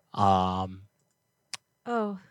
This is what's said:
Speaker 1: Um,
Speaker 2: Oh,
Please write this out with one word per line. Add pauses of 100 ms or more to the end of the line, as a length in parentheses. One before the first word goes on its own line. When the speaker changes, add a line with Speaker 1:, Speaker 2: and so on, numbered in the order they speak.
(120)
Speaker 1:
Um, (1040)
Speaker 2:
Oh, (120)